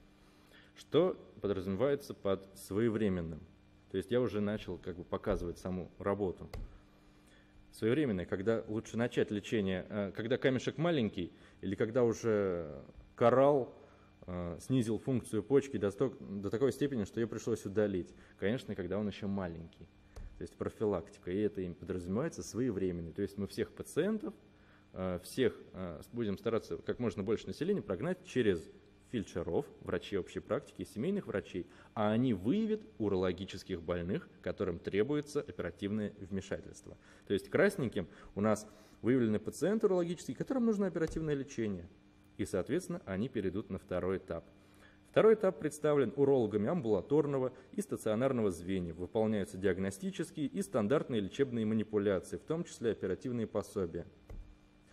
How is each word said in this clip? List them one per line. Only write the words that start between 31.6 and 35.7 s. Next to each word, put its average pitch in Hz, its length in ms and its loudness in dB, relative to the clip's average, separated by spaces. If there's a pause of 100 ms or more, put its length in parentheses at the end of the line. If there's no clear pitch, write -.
а 107 160 2
они 120 220 4
выявят 208 480 2 (180)
урологических 92 840 0
больных, 87 460 -2 (120)
которым 90 380 -2
требуется 139 640 0
оперативное 101 800 -4